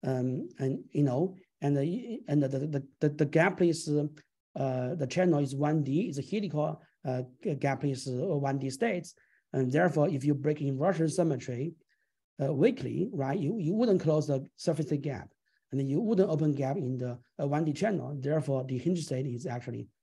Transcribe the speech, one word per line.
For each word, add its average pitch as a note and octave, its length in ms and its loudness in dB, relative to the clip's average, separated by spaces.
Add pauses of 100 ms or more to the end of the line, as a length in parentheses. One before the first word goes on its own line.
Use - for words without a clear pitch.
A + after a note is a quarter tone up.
um, B2+ 420 -2 (120)
and, C3+ 320 -2
you D3 120 2
know, C#3+ 320 0 (260)
and C#3+ 140 2
the, A3 520 -2
and D3 160 4
the, C3+ 60 2
the, C#3 340 -2 (160)
the, D3+ 100 4
the D3 160 0
gap E3 360 4
is, E3 280 2
uh, C3+ 1040 -2
the C#3+ 120 -2
channel F3 320 4
is C#3 160 0
one D3+ 260 2
D, D3 280 0
is C#3+ 100 -6
a - 20 -4
helical, D#3 600 -2 (260)
uh, B2+ 140 -2 (200)
g-, E3+ 140 -2
gap C3+ 300 -2
is, C3+ 220 -2
uh, C3 40 -4
one C#3 480 0
D C3+ 100 -4
states. F3+ 460 -4 (380)
And C3 180 0
therefore, D3+ 380 4
if C3+ 160 -2
you D3 80 4
break D3 260 -2
inversion D#3 480 2
symmetry, C#3+ 680 0 (680)
uh, D3 100 0
weakly, D3+ 600 0
right, C#3 260 0
you, F3+ 200 0
you E3 140 0
wouldn't A3 280 4
close D3+ 260 2
the C#3+ 180 0 (120)
surface D#3 300 -2
state D3 160 -2
gap, C3 260 -6 (420)
and C3 80 -2
then C3+ 80 0
you C#3+ 140 0
wouldn't G#3 280 4
open D3+ 240 2
gap C3+ 220 -2
in B2+ 220 -4
the, B2 200 -6 (240)
uh, C#3+ 60 -2
one D3 160 0
D D#3 80 0
channel. D3 480 -2
Therefore, C#3 460 -2
the C3 120 -4
hinge E3+ 280 -2
state C3+ 200 -4
is A#2+ 200 -6
actually A#2+ 420 -8 (160)